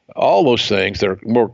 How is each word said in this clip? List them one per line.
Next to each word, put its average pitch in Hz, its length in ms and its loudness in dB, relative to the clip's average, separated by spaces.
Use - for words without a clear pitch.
All 180 280 2
those 120 240 0
things 98 320 -2
that 101 120 0
are 95 100 -6
more 117 320 0